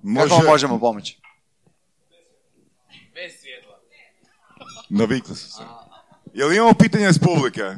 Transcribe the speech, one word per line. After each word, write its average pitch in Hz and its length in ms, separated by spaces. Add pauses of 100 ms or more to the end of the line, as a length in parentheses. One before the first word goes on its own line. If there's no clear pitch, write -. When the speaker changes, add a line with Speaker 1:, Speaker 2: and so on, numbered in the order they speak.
Speaker 1:
Može? 127 260
Speaker 2:
Kako 175 60
vam 160 100
možemo 139 340
pomoći? 107 400 (1900)
Speaker 3:
Bez 175 180 (100)
svjetla. - 380 (1080)
Speaker 1:
Navikli 113 460
su - 160
se. - 100 (720)
Jel 143 200
imamo 220 200
pitanja 208 360
iz 147 100
publike? 120 580